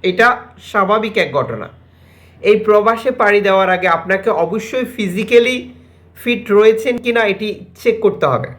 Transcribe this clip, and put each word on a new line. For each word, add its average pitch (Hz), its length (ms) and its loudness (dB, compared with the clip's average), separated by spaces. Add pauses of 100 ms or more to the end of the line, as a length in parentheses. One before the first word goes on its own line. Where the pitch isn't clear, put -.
এটা 226 400 2 (160)
স্বাভাবিক 214 600 -2
এক 156 140 -2
ঘটনা। 117 360 -4 (720)
এই 208 140 4
প্রবাসে 214 540 2
পাড়ি 208 300 2
দেওয়ার 190 300 2
আগে 180 180 0
আপনাকে 185 420 0
অবশ্যই 208 540 -2
ফিজিক্যালি 240 880 0 (460)
ফিট 240 340 -4
রয়েছেন 220 480 4
কিনা 233 280 0
এটি 202 380 -6 (180)
চেক 226 180 0
করতে 175 260 0
হবে। 127 220 -2 (100)